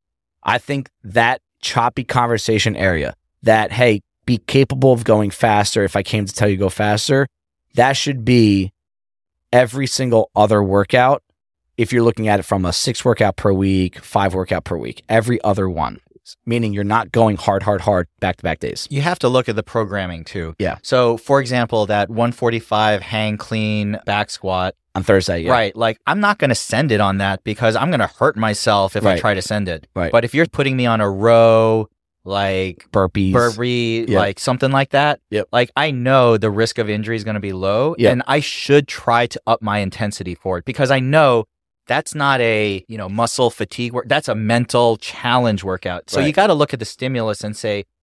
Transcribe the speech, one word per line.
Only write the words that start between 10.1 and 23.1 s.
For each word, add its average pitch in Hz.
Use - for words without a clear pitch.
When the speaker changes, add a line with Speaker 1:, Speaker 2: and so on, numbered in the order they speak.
Speaker 1:
other 104
workout. 113
If 117
you're 120
looking 110
at 104
it 92
from 95
a 82
six -
workout 110
per 101
week, 95
five 98
workout 90
per -
week, 60
every 113
other 98
one, 76
meaning 117
you're 101
not 107
going 110
hard, 98
hard, 101
hard 90
back-to-back 87
days. -
Speaker 2:
You 143
have 175
to 131
look 127
at 107
the 107
programming 95
too. 82
Speaker 1:
Yeah. 92
Speaker 2:
So, 120
for 139
example, 120
that 101
one 117
forty-five 107
hang 107